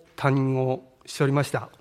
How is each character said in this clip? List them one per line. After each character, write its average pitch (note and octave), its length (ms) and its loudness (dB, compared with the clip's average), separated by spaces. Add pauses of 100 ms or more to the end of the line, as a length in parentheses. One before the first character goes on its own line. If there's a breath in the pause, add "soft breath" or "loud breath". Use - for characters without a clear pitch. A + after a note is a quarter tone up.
(160)
担 C#3 180 2
任 C3+ 240 2
を C3 260 -2 (220)
し - 100 -14
て D3+ 80 0
お - 20 4
り C#3 60 2
ま C#3+ 120 2
し - 60 -6
た。 - 180 -6 (120 soft breath)